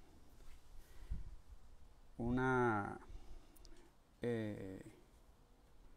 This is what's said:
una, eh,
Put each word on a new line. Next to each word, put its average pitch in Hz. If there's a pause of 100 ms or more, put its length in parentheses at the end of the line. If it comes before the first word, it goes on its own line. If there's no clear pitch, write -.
(2250)
una, 120 (1200)
eh, 107 (1120)